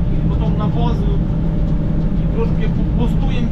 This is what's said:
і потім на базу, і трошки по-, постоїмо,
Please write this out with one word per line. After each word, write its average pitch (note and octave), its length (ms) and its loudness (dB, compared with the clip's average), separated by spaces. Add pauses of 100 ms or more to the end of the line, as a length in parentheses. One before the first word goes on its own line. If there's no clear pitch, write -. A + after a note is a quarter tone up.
(120)
і D#3+ 160 0
потім D#3+ 300 0
на D#3+ 80 0
базу, D#3+ 460 0 (1080)
і - 140 0
трошки - 400 0
по-, E3 280 0
постоїмо, D#3+ 480 0